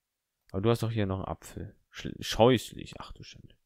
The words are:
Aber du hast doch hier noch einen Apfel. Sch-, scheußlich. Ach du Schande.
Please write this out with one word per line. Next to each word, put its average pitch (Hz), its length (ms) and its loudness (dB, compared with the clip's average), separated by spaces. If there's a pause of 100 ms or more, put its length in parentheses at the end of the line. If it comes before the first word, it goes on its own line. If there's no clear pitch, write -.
(500)
Aber 95 100 -4
du 110 80 2
hast 117 140 4
doch 113 80 0
hier 110 160 0
noch 95 120 -2
einen - 100 -6
Apfel. - 460 -10 (160)
Sch-, - 300 -10
scheußlich. - 800 2
Ach - 120 -12
du - 100 -16
Schande. - 320 -20 (120)